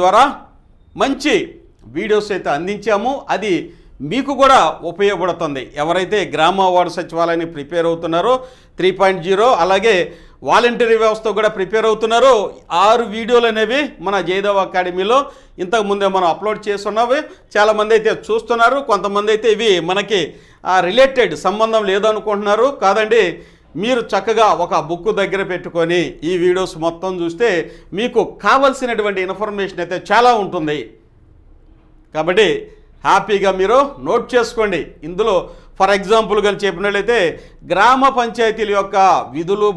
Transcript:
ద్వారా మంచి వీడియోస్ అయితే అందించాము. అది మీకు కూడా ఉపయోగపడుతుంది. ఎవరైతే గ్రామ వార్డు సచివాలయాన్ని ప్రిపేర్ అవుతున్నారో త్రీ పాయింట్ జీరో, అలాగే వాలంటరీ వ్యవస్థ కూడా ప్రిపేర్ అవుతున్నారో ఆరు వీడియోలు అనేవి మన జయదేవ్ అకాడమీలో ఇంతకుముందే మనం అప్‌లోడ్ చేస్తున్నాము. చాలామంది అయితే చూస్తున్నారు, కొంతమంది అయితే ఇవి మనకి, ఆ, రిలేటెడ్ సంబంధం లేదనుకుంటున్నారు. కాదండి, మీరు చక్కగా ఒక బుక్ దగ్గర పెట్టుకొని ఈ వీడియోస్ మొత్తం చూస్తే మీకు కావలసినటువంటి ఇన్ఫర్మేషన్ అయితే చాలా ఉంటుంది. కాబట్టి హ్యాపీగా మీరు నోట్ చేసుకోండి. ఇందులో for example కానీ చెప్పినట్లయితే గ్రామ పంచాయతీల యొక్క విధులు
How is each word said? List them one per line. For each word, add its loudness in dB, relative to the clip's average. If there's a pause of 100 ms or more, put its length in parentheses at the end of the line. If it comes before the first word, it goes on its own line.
ద్వారా 6 (800)
మంచి 0 (600)
వీడియోస్ -2
అయితే -6
అందించాము. -2 (220)
అది -2 (580)
మీకు -2 (100)
కూడా 6 (300)
ఉపయోగపడుతుంది. -2 (200)
ఎవరైతే 0 (180)
గ్రామ 2 (140)
వార్డు 2
సచివాలయాన్ని -2
ప్రిపేర్ -4
అవుతున్నారో 0 (460)
త్రీ 2 (100)
పాయింట్ 0
జీరో, 2 (140)
అలాగే 2 (520)
వాలంటరీ 2
వ్యవస్థ 0
కూడా 2
ప్రిపేర్ -2
అవుతున్నారో 4 (540)
ఆరు 4 (100)
వీడియోలు 2
అనేవి 0 (280)
మన -2 (120)
జయదేవ్ 0
అకాడమీలో 0 (440)
ఇంతకుముందే 0
మనం 2
అప్‌లోడ్ -6
చేస్తున్నాము. -2 (380)
చాలామంది 2
అయితే 2 (140)
చూస్తున్నారు, 0 (120)
కొంతమంది 0
అయితే 0
ఇవి 0 (200)
మనకి, -2 (500)
ఆ, 2 (140)
రిలేటెడ్ 2 (120)
సంబంధం 0
లేదనుకుంటున్నారు. 0 (160)
కాదండి, 2 (600)
మీరు 0 (120)
చక్కగా 2 (200)
ఒక -2
బుక్ -4 (120)
దగ్గర -2 (120)
పెట్టుకొని -2 (280)
ఈ 0 (100)
వీడియోస్ 0
మొత్తం -6 (100)
చూస్తే 0 (480)
మీకు 0 (240)
కావలసినటువంటి 0
ఇన్ఫర్మేషన్ -6
అయితే -6 (120)
చాలా 6 (120)
ఉంటుంది. -4 (1400)
కాబట్టి 2 (580)
హ్యాపీగా 2 (100)
మీరు 2 (300)
నోట్ 0
చేసుకోండి. -2 (260)
ఇందులో 0 (440)
for 4
example 0
కానీ 0
చెప్పినట్లయితే -2 (540)
గ్రామ 4 (100)
పంచాయతీల -2
యొక్క -2 (380)
విధులు -2